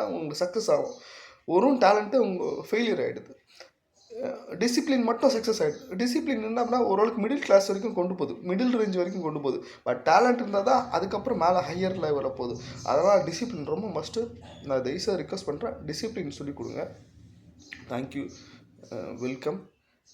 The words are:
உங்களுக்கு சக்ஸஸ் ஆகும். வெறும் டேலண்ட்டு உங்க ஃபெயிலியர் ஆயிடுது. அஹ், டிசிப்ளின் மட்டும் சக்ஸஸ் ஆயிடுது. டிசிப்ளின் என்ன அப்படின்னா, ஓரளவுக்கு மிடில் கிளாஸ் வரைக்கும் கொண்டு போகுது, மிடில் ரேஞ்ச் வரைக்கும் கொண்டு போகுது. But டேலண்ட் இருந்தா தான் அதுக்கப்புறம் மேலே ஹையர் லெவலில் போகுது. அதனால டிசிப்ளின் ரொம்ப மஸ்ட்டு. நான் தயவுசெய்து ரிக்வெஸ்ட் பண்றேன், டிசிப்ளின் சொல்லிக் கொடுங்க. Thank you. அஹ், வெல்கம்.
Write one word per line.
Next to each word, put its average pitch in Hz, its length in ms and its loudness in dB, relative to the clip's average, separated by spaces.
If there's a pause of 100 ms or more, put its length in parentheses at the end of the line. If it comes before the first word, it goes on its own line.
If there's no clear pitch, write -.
உங்களுக்கு 160 340 -6
சக்ஸஸ் 180 300 0
ஆகும். 143 240 2 (520)
வெறும் 240 320 4
டேலண்ட்டு 208 380 6
உங்க 196 260 2 (200)
ஃபெயிலியர் 214 380 0
ஆயிடுது. - 300 -6 (800)
அஹ், - 460 -8
டிசிப்ளின் 240 460 2
மட்டும் 240 280 4
சக்ஸஸ் 220 300 0
ஆயிடுது. 151 220 0 (120)
டிசிப்ளின் 247 480 0
என்ன 226 160 -2
அப்படின்னா, 240 260 2
ஓரளவுக்கு 208 360 4
மிடில் 262 220 -2
கிளாஸ் 196 240 8
வரைக்கும் 202 280 -2
கொண்டு 180 200 0
போகுது, 175 180 -4 (100)
மிடில் 214 320 2
ரேஞ்ச் 208 220 0
வரைக்கும் 180 240 -2
கொண்டு 156 200 -4
போகுது. 135 180 -2 (220)
But 120 220 -2
டேலண்ட் 240 380 6
இருந்தா 202 200 -2
தான் 240 300 4
அதுக்கப்புறம் 196 480 -2
மேலே 180 240 4
ஹையர் 185 340 -4
லெவலில் 143 380 -2
போகுது. 123 200 -6 (300)
அதனால 175 380 6
டிசிப்ளின் 165 420 -6
ரொம்ப 170 280 -4
மஸ்ட்டு. 165 300 -4 (400)
நான் 135 200 0
தயவுசெய்து 175 360 -2
ரிக்வெஸ்ட் 151 300 -8
பண்றேன், 147 360 -6
டிசிப்ளின் 156 520 -6
சொல்லிக் 143 220 -10
கொடுங்க. 117 240 -8 (1040)
Thank 131 260 -8
you. 139 120 -8 (600)
அஹ், 92 340 -10
வெல்கம். 131 400 -6 (540)